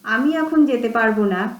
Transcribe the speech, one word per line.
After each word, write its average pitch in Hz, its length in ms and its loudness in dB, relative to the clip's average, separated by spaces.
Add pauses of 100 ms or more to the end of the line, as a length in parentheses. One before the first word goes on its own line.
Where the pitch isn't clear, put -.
আমি 254 260 0
এখন 311 340 2
যেতে 240 220 0
পারবো 220 360 0
না। 196 240 -2 (100)